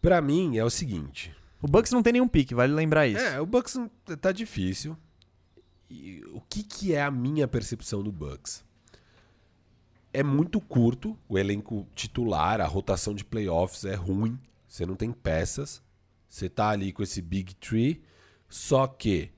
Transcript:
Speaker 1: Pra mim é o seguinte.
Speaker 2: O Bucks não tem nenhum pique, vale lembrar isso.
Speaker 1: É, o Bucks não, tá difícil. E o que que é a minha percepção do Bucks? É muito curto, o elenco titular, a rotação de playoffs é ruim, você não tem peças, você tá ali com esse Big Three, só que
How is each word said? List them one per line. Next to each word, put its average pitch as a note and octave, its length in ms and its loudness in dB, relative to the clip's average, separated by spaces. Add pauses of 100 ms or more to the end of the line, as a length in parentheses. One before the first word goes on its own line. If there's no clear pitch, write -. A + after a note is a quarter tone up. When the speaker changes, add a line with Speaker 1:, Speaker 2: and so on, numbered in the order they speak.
Speaker 1:
Pra F3 180 8
mim D3 380 2
é A2 60 4
o A#2+ 60 4
seguinte. F2 640 -6 (280)
Speaker 2:
O D3+ 60 -2
Bucks G#3 240 6
não B3 100 4
tem A#3+ 120 6
nenhum B3 140 4
pique, C3 260 4
vale B2 200 6
lembrar D#3 320 4
isso. G#2+ 160 2
Speaker 1:
É, C#3+ 180 -2
o D#3 60 -2
Bucks A#3+ 300 0
não, A#3 120 -6 (320)
tá F#3+ 120 2
difícil. D#3 640 -4 (920)
E D#2+ 340 -16 (100)
o - 80 -14
que - 220 -10
que G3 320 -4
é C#3+ 80 2
a C#3+ 80 0
minha C3+ 360 0
percepção A2 560 -4
do G#2+ 80 -4
Bucks? D2 540 -12 (1500)
É C3+ 100 0
muito D3 380 2
curto, B2 580 0 (100)
o G2 100 0
elenco G2+ 560 -2
titular, G#2 680 0
a E2+ 60 2
rotação F#2+ 480 -2
de G2+ 100 -10
playoffs F#2 600 -2
é F#2+ 100 -4
ruim, G2 440 -2 (300)
você - 180 -6
não F#2 80 -6
tem A2+ 160 -4
peças, - 720 -4 (460)
você - 200 -8
tá G#2+ 200 0
ali G2 240 -2
com - 100 -6
esse G2 180 -6
Big F#2 360 -4
Three, A#2+ 440 0 (480)
só - 380 0
que G2+ 520 -2